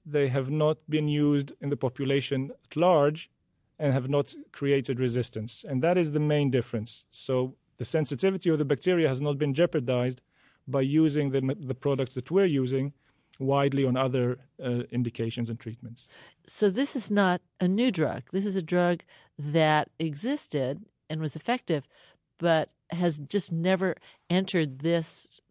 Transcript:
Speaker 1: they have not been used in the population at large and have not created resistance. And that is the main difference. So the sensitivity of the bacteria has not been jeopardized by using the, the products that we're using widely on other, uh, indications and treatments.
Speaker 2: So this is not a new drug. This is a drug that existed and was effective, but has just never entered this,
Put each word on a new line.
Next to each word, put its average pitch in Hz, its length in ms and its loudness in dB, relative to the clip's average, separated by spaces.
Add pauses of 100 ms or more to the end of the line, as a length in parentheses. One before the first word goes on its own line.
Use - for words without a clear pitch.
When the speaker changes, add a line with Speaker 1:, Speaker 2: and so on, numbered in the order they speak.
Speaker 1:
they 143 220 2
have 131 240 -2
not 151 260 2 (100)
been 151 200 0
used 147 520 2
in 139 100 -6
the 139 80 0
population 135 760 -2 (140)
at - 100 -20
large 156 560 2 (480)
and 143 140 2
have 131 160 0
not 143 260 0 (160)
created 139 480 0
resistance. 117 680 -4
And 131 140 -2
that 175 160 2
is 165 140 0
the 147 80 0
main 147 320 2
difference. 117 580 -4
So 131 460 -4 (220)
the 127 80 -8
sensitivity 165 680 0
of 156 80 2
the 151 60 0
bacteria 160 420 2
has 131 140 -2
not 143 180 -2
been 143 160 0
jeopardized 127 640 0 (460)
by 135 140 0
using 143 500 2
the, 135 280 0
the 127 160 -6
products 135 380 -2
that - 160 -8
we're 196 160 4
using 135 480 0 (440)
widely 139 480 2
on 127 120 2
other, 127 420 0 (240)
uh, 120 280 -2
indications 117 580 -4
and 113 100 -8
treatments. 117 480 -14 (400)
Speaker 2:
So - 220 0
this 247 260 -2
is 220 160 -4
not 190 300 2 (180)
a 185 80 2
new 220 240 2
drug. 123 400 -2
This 196 140 -2
is 196 100 -4
a 190 60 0
drug 175 420 0 (340)
that 151 520 2 (100)
existed 156 840 -4 (240)
and 156 100 -6
was 156 160 -4
effective, 170 500 -2 (520)
but 160 320 2 (220)
has 170 280 0
just 185 320 -2
never 175 460 0 (320)
entered 170 500 0
this, 165 720 -2